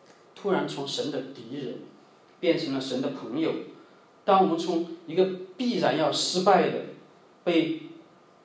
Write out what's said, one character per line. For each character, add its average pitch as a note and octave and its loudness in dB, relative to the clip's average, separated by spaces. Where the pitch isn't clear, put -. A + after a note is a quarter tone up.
突 - -4
然 D3 0
从 C#3 -6
神 B2+ -4
的 C#3+ -4
敌 A#2 -12
人 B2 -8
变 D#3+ 2
成 C3+ -4
了 C3 -2
神 B2+ -4
的 C#3 -2
朋 B2+ -6
友， D#3+ 0
当 F#3+ 8
我 F3 6
们 E3 0
从 E3+ -2
一 D#3 -8
个 F#3 6
必 A#3 0
然 C#3 2
要 D#3 2
失 - 0
败 F#3 6
的， - -4
被 E3 0